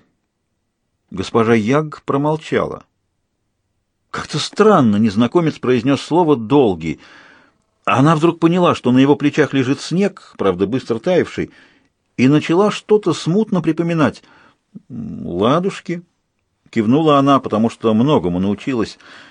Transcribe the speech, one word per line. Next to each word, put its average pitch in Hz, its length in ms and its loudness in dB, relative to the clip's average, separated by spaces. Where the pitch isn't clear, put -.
Госпожа 110 440 0
Яг 135 500 -2
промолчала. 139 800 -4
Как-то - 280 -10
странно 156 580 2
незнакомец 117 600 0
произнёс 123 420 -2
слово 156 340 2
«долгий». 104 640 0
Она 135 320 4
вдруг 165 220 0
поняла, 165 360 2
что - 160 -2
на 127 60 4
его 139 180 4
плечах 143 380 0
лежит 135 260 0
снег, - 580 -4
правда, 95 300 0
быстро 117 320 -4
таявший, 143 520 -2
и 123 100 4
начала 160 420 2
что-то 208 440 -2
смутно 185 480 -2
припоминать. 160 600 -2
«Ладушки», 113 1120 -4
кивнула 139 480 2
она, 139 220 4
потому 107 300 -2
что 110 240 -2
многому 107 460 2
научилась 101 600 -4